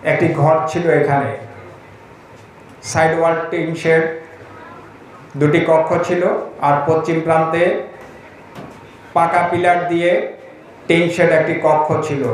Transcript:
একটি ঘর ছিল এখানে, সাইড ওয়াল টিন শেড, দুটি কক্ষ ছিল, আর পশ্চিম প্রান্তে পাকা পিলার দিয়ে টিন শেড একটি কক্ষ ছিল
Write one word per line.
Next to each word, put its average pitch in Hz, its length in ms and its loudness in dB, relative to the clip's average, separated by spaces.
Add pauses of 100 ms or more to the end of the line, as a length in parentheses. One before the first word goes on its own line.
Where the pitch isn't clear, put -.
(120)
একটি 170 160 0 (120)
ঘর 156 160 4 (160)
ছিল 170 140 -4 (140)
এখানে, 135 300 0 (1600)
সাইড 160 280 2
ওয়াল 165 160 2 (160)
টিন 165 180 -4 (120)
শেড, 165 220 2 (1400)
দুটি 151 200 4 (100)
কক্ষ 160 200 4 (180)
ছিল, 175 140 0 (460)
আর 143 80 4 (120)
পশ্চিম 160 380 0
প্রান্তে 160 380 2 (1500)
পাকা 170 340 2
পিলার 175 300 2 (120)
দিয়ে 170 200 2 (760)
টিন 170 160 2 (120)
শেড 170 140 2 (100)
একটি 160 140 -2 (120)
কক্ষ 156 220 2 (200)
ছিল 135 160 -4 (100)